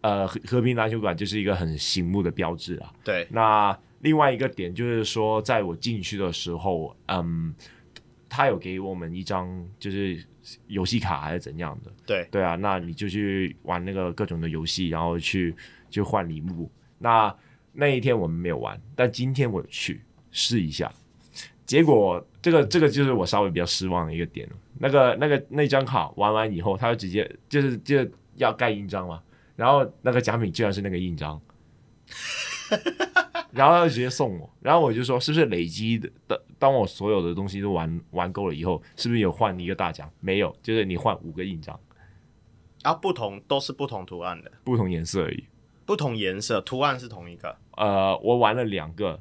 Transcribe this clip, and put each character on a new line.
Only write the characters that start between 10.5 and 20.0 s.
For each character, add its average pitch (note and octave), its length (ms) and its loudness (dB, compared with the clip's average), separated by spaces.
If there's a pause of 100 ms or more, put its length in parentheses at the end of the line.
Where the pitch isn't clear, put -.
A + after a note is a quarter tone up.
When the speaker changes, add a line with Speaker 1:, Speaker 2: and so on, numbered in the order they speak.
Speaker 1:
游 G2 180 -2
戏 A#2 160 0
卡 F2 220 -2
还 D2+ 100 -4
是 F2 80 -4
怎 D2 160 -12
样 D#2+ 260 -6
的。 - 80 -18 (140)
Speaker 2:
对。 F#2 260 -2
Speaker 1:
对 G2 120 0
啊， E2+ 120 2
那 F#2+ 240 0
你 E2+ 140 -8
就 G#2 160 -6
去 F#2+ 540 -2
玩 F2 200 -4
那 F#2+ 120 -6
个 F#2 180 -4
各 G2+ 140 -2
种 E2+ 160 -4
的 E2 40 -2
游 D#2+ 200 -4
戏， F2 220 -2
然 D#2+ 120 -2
后 E2+ 180 0
去， E2+ 380 -2 (340)
去 G#2 120 -2
换 F#2+ 260 0
礼 D#2 140 -8
物。 E2+ 280 -6 (280)
那， A2 360 4 (380)
那 C#3+ 140 0
一 C3+ 120 4
天 A#2+ 200 2
我 F2+ 80 0
们 E2 120 -2
没 F2 120 -2
有 D2 80 -2
玩， G#1+ 200 -6 (160)
但 B2 160 2
今 B2+ 220 -2
天 B2+ 180 2
我 G2 80 -2
有 - 100 -6
去 - 340 -8 (280)